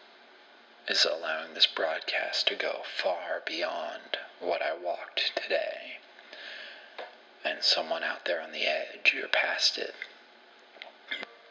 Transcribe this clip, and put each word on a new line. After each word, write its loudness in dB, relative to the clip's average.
is 4
allowing 0
this 6
broadcast 0
to 4
go 0
far -2
beyond -2
what 0
I 2
walked -2
today. -2
And 0
someone 4
out -2
there 0
on -10
the -2
edge 2
or -2
past 4
it -4